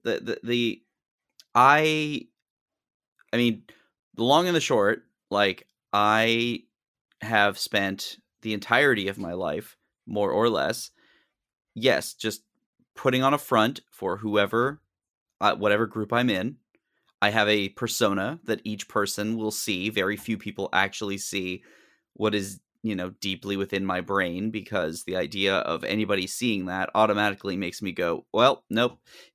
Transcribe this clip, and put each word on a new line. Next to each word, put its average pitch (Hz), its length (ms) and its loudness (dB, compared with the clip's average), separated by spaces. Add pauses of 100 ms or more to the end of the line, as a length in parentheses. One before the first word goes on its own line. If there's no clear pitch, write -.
the, 113 160 -2
the, - 220 -6
the, 120 400 -2 (720)
I, 151 760 4 (1040)
I 117 40 0
mean, 120 280 2 (500)
the 113 80 -2
long 147 240 6
and 175 80 0
the 156 60 4
short, 107 440 2 (260)
like, 101 360 0 (260)
I 110 680 2 (580)
have 104 380 2
spent 98 600 -4 (240)
the 110 120 -4
entirety 117 540 2
of 98 100 -8
my 87 140 -8
life, 87 440 -6 (300)
more 104 240 0
or 110 180 2
less, 87 440 -2 (840)
yes, 110 400 0
just - 300 -6 (500)
putting 127 300 0
on 139 100 4
a 143 40 -2
front 117 420 0 (100)
for 95 260 -4
whoever, 107 640 0 (600)
uh, 101 160 4
whatever 104 300 2
group 104 260 -6
I'm 120 180 2
in. 98 280 -2 (640)
I 104 100 4
have 107 180 2
a 104 220 2
persona 110 720 -2
that 110 200 -2
each 107 240 -10
person 104 480 -4
will 110 140 -2
see. 101 400 -4
Very 101 260 0
few 104 220 -4
people 101 340 -8
actually 98 460 -2
see 92 460 -6 (500)
what 104 200 0
is, 98 260 -4 (220)
you 107 140 -4
know, 92 140 -6
deeply 98 460 -6
within 98 300 -2
my 92 140 -2
brain, 95 500 -2
because 92 540 -4
the 92 120 -4
idea 95 420 0
of 80 260 -4
anybody 98 420 -2
seeing 101 400 -2
that 92 280 -4
automatically 101 600 2
makes 92 260 -6
me 92 100 -4
go, 85 400 -2
"Well, 120 380 4
nope. 123 360 0
If - 280 -20